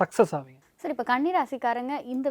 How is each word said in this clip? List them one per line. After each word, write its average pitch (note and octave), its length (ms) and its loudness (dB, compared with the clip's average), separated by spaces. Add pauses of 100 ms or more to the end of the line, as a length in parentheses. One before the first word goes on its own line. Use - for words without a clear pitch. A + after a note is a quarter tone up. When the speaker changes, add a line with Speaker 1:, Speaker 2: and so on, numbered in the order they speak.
Speaker 1:
சக்சஸ் F#3+ 380 4
ஆவீங்க. C3 220 -12 (200)
Speaker 2:
சார், D4 140 -6
இப்ப A#3+ 140 -4
கன்னி C4+ 280 2
ராசிக்காரங்க B3 580 -2 (180)
இந்த C4 180 -2